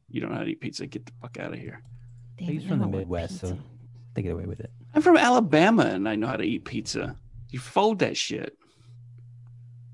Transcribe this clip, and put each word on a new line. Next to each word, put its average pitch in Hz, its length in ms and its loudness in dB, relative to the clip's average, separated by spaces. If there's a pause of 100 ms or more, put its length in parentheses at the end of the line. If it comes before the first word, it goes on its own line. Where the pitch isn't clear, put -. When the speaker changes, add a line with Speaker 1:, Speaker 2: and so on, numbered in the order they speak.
Speaker 1:
You 120 120 -6
don't - 100 -6
know - 60 -6
how - 60 -6
to 110 60 -4
eat - 120 -6
pizza. - 260 -10
Get 123 180 -12
the - 60 -20 (100)
fuck 120 180 -16
outta 87 180 -8
here." - 240 -14 (580)
Speaker 2:
Damn 175 100 -8
Speaker 3:
He's 156 160 -6
Speaker 2:
it, - 20 -10
Speaker 3:
from 151 120 0
the 110 60 2
Speaker 2:
I - 20 0
want 98 120 -2
Speaker 3:
Midwest, 85 400 -6
so 92 120 -6
Speaker 2:
pizza. 90 120 -8 (520)
Speaker 3:
they - 80 -4
get 87 100 -4
away 87 120 -8
with 92 140 -10
it. - 120 -14 (220)
Speaker 1:
I'm 302 80 4
from 339 160 8
Alabama, 208 680 6
and 98 240 0
I 107 60 -2
know 107 120 0
how 131 100 -2
to - 60 -2
eat - 220 -2
pizza. 113 500 -6 (360)
You 131 80 -8
fold 202 400 2
that - 180 0
shit. - 400 -6 (1400)